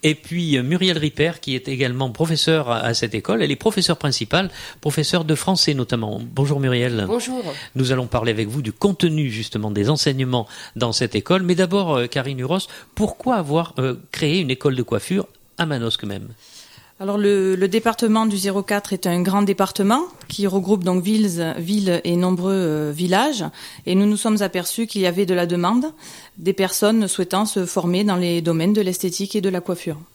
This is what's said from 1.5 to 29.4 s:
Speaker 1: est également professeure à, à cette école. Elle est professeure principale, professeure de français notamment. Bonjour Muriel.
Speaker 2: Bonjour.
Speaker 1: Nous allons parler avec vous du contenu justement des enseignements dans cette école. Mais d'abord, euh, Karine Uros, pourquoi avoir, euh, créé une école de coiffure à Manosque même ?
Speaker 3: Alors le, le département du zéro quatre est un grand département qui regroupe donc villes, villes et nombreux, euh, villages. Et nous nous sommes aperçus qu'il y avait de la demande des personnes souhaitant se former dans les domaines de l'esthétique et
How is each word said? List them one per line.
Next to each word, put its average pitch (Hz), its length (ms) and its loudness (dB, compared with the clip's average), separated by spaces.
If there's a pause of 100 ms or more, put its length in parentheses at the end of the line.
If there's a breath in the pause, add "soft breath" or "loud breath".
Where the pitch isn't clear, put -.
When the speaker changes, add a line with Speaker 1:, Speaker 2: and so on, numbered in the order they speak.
Speaker 1:
est 123 100 -6
également 131 460 -2
professeure 160 580 0
à, 117 80 2
à 117 160 0
cette 113 220 -2
école. 202 260 0
Elle - 80 0
est 139 60 0
professeure 185 400 0
principale, 156 560 0 (280 loud breath)
professeure 160 440 0
de 156 100 2
français 170 400 2
notamment. 113 480 -2
Bonjour 139 380 0
Muriel. 123 480 2
Speaker 2:
Bonjour. 240 340 -2 (320 loud breath)
Speaker 1:
Nous 131 160 0
allons 127 160 0
parler 117 240 0
avec 110 160 0
vous 127 160 -4
du 110 100 -4
contenu 156 580 2
justement 107 420 -4
des 104 180 2
enseignements 131 560 0 (300 loud breath)
dans 117 160 0
cette - 240 0
école. 180 260 2
Mais 175 140 2
d'abord, 180 400 2
euh, 120 100 0
Karine 135 320 -4
Uros, 151 300 -2 (260 loud breath)
pourquoi 220 400 0
avoir, 165 460 0
euh, 127 160 0 (160)
créé 160 260 0
une 151 140 0
école 131 240 0
de 123 80 0
coiffure 185 420 -2 (320)
à 170 80 0
Manosque 117 380 -2
même ? 101 240 -8 (680 loud breath)
Speaker 3:
Alors 202 200 -2
le, 196 380 4
le 190 120 2
département 220 560 2
du 202 140 0
zéro 196 240 -2
quatre 202 320 -2
est 180 120 -4
un 175 140 2
grand 190 220 2
département 196 580 2 (280)
qui 202 180 -4
regroupe 190 360 2
donc 180 220 2
villes, 185 540 0
villes 185 460 0
et 175 120 2
nombreux, 185 380 2
euh, 151 360 0
villages. 185 540 2 (400 loud breath)
Et 180 100 0
nous 196 120 6
nous 208 100 4
sommes 214 240 0
aperçus 190 460 -2
qu'il 208 160 -2
y 185 40 4
avait 180 200 2
de 180 80 2
la 180 100 2
demande 175 400 2 (540 loud breath)
des 180 160 0
personnes 202 520 2
souhaitant 185 380 0
se 196 220 -2
former 175 360 0
dans 208 140 2
les 175 240 0
domaines 165 320 2
de 214 80 2
l'esthétique 185 560 -2
et 202 60 0